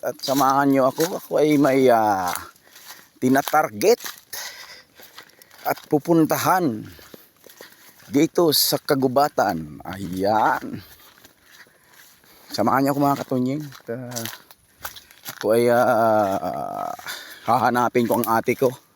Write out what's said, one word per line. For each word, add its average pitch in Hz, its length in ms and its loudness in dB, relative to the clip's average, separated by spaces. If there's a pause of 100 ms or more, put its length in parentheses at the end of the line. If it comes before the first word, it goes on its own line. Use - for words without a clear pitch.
At 120 160 -8
samahan 135 480 2
nyo 135 240 2
ako. 170 320 -4
Ako - 160 -16
ay 147 240 4
may, 135 320 4
ah, 98 400 0 (880)
tinatarget 139 800 2 (1600)
at 143 240 -4
pupuntahan 151 960 2 (1300)
dito 156 400 2
sa - 320 0
kagubatan. 127 1040 0
Ayan. 95 960 -2 (1700)
Samahan 120 320 0
nyo 139 80 0
ako, 143 160 -2
mga 139 160 0
katonyeng. 131 400 -4
At, 139 320 -18
ah, 120 320 -12 (1120)
ako - 160 -6
ay, 120 160 2
ah, 101 1200 0 (560)
hahanapin 120 640 2
ko 110 80 0
ang 117 80 -4
ate 113 320 0
ko. 131 160 2 (220)